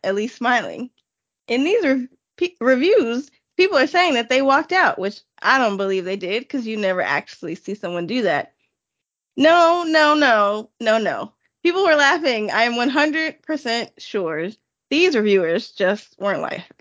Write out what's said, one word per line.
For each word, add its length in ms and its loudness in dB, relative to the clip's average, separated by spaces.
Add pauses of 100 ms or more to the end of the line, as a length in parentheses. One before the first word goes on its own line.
at 120 -2
least 200 -4
smiling. 540 -4 (580)
In 160 -2
these 200 0
rev-, 240 0 (300)
pe-, 220 -4
reviews, 720 0 (260)
people 200 2
are 100 4
saying 280 2
that 140 -2
they 120 2
walked 320 2
out, 260 2
which 220 -6 (200)
I 160 2
don't 200 0
believe 280 -2
they 120 -4
did, 320 -6
'cause 160 -6
you 120 -6
never 240 -2
actually 540 -6
see 200 -10
someone 320 -8
do 160 -2
that. 300 -2 (840)
No, 500 4
no, 260 4
no, 560 2 (120)
no, 160 2
no. 360 -4 (300)
People 220 0
were 100 4
laughing. 560 0
I 120 0
am 120 0
one 140 0
hundred 540 -2
percent 540 -6
sure 520 -6 (400)
these 260 2
reviewers 560 0
just 480 -4
weren't 240 -4
li-, 200 -10 (180)